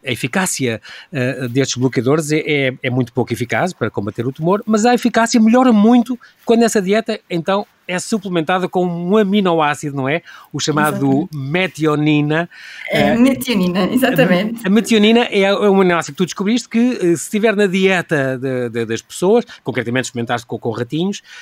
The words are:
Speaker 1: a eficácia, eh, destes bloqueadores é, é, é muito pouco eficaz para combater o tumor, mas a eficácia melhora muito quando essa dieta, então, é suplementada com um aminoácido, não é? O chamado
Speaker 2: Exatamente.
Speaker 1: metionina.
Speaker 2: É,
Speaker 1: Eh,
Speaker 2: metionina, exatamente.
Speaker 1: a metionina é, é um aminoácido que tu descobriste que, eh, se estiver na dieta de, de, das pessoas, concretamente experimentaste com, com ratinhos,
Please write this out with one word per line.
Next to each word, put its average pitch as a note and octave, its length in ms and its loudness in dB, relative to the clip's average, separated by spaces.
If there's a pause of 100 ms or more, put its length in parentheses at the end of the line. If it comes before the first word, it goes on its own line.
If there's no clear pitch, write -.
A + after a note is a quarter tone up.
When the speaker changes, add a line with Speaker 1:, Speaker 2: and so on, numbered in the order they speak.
Speaker 1:
a B2+ 60 -4
eficácia, B2+ 680 -4 (300)
eh, B2+ 360 -4
destes B2+ 300 -2
bloqueadores C#3 540 0
é, D#3 140 0
é, C#3 280 0 (100)
é C3+ 60 -2
muito B2 240 -2
pouco A#2 180 -2
eficaz A#2+ 400 -2
para A#2 180 -6
combater G#2+ 380 -6
o C3+ 40 -4
tumor, F3 340 -2
mas G#3+ 200 0
a B3 80 4
eficácia A#3 460 0
melhora A#3+ 320 6
muito A#3 480 4 (260)
quando A#3 180 4
essa A3 180 2
dieta, G#3 380 -2 (100)
então, F#3+ 360 -2 (200)
é F3+ 140 -6
suplementada F#3 680 -2
com F3+ 160 0
um F3 320 0
aminoácido, E3+ 800 0
não C3 100 -2
é? D#3 140 -2 (320)
O D3 60 -6
chamado D3 460 0 (280)
Speaker 2:
Exatamente. - 20 -12
Speaker 1:
metionina. D3+ 1120 0 (400)
Speaker 2:
É, G3+ 200 0
Speaker 1:
Eh, A#3 80 2
Speaker 2:
metionina, G#3 760 0
exatamente. G#3 720 0
Speaker 1:
a F#3 40 0
metionina A3 600 4
é, G3+ 120 0
é G3 120 2 (160)
um G3 120 4
aminoácido E3+ 320 2
que - 60 -16
tu F#3 60 2
descobriste G#3+ 440 -4
que, A3+ 100 0 (140)
eh, A3 80 -8
se E3+ 240 0
estiver G#3+ 320 0
na G#3 100 4
dieta E3+ 680 0
de, B2 320 -4
de, A#2 160 -2
das A2 160 -4
pessoas, A3 420 0 (220)
concretamente A#2+ 400 -2
experimentaste A#2+ 420 -6
com, A#2+ 100 -8
com A#2 140 -4
ratinhos, D#3 500 -4 (200)